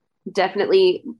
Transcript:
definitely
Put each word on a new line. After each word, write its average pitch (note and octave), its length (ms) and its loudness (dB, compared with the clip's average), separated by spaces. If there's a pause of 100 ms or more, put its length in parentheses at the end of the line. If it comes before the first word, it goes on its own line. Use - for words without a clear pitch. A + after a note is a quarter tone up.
(300)
definitely F#3 720 0 (160)